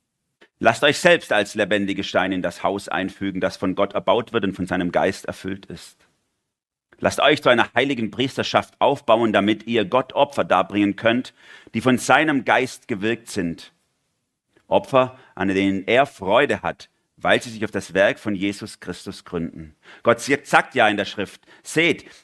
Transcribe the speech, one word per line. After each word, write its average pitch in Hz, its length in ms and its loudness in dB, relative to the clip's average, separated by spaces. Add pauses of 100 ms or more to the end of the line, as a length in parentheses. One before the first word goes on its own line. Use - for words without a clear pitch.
(580)
Lasst 113 260 2
euch 143 140 2
selbst 175 340 2
als 104 220 0
lebendige 101 500 -2
Steine 92 300 -2
in 90 80 -4
das 87 200 -6
Haus 95 280 -4
einfügen, 95 500 -6
das 92 160 -2
von 92 180 -4
Gott 98 200 -2
erbaut 104 400 -2
wird 104 100 0
und 95 80 -2
von 90 140 -8
seinem 90 260 -4
Geist 87 320 -2
erfüllt 95 400 -10
ist. - 420 -20 (920)
Lasst - 220 -2
euch 147 220 2
zu 147 60 2
einer 113 260 2
heiligen 120 360 -2
Priesterschaft 120 680 -4
aufbauen, 117 540 2
damit 104 340 0
ihr 113 200 0
Gott 123 260 -2
Opfer 135 320 0
darbringen 95 520 2
könnt, 120 360 -2 (400)
die 113 80 -2
von 127 160 2
seinem 139 480 2
Geist 120 440 0
gewirkt 113 420 -4
sind. 85 420 -6 (960)
Opfer, 127 520 2 (160)
an 95 140 -2
denen 98 380 0
er 120 180 4
Freude 110 560 0
hat, - 300 -8 (280)
weil 104 220 2
sie 123 100 -14
sich 110 140 -6
auf 104 60 -8
das 90 240 -8
Werk 101 240 2
von 104 160 -6
Jesus 101 460 -6
Christus - 440 -14
gründen. 80 520 -10 (260)
Gott 117 180 4
sagt 143 540 0
ja 113 140 6
in 104 80 2
der 101 80 -2
Schrift: - 360 -8 (220)
„Seht, 160 420 0 (200)